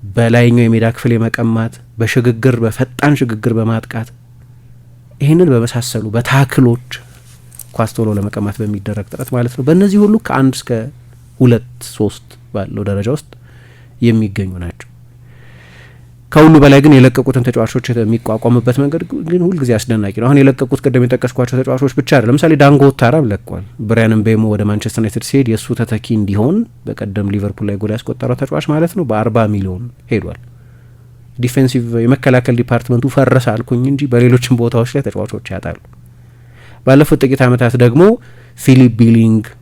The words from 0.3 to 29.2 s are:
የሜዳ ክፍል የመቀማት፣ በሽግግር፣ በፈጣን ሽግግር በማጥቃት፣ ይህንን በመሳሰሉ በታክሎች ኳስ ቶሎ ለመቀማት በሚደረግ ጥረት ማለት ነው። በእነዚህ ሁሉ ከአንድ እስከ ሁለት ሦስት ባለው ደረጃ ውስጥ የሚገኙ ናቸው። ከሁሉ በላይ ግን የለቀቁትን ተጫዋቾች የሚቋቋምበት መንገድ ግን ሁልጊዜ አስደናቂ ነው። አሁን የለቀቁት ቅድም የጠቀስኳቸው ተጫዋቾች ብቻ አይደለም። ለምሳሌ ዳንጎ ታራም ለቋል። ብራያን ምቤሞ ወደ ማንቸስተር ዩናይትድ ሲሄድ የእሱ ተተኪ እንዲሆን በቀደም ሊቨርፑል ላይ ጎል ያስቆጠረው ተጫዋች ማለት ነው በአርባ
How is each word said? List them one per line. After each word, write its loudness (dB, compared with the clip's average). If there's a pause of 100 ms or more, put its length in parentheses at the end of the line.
የሜዳ 2
ክፍል -2
የመቀማት፣ -2 (240)
በሽግግር፣ 0
በፈጣን -2
ሽግግር -4
በማጥቃት፣ -4 (1120)
ይህንን 4
በመሳሰሉ -2
በታክሎች 0 (840)
ኳስ -4
ቶሎ -2
ለመቀማት -6
በሚደረግ -8
ጥረት -12
ማለት -2
ነው። -8
በእነዚህ 2
ሁሉ 4
ከአንድ 0
እስከ -14 (680)
ሁለት 2 (200)
ሦስት -6 (200)
ባለው -8
ደረጃ -4
ውስጥ -6 (760)
የሚገኙ -2
ናቸው። -12 (1500)
ከሁሉ 8
በላይ 6
ግን 6
የለቀቁትን 4
ተጫዋቾች -2
የሚቋቋምበት 0
መንገድ -2 (220)
ግን 0
ሁልጊዜ -2
አስደናቂ -2
ነው። -4
አሁን 4
የለቀቁት 2
ቅድም 0
የጠቀስኳቸው -2
ተጫዋቾች -2
ብቻ -4
አይደለም። 2
ለምሳሌ 2
ዳንጎ 6
ታራም 2
ለቋል። -8 (160)
ብራያን 0
ምቤሞ 2
ወደ -2
ማንቸስተር -4
ዩናይትድ -6
ሲሄድ 0
የእሱ -4
ተተኪ -6
እንዲሆን 0 (260)
በቀደም -6
ሊቨርፑል -6
ላይ -6
ጎል -6
ያስቆጠረው -6
ተጫዋች -6
ማለት -2
ነው -4
በአርባ -2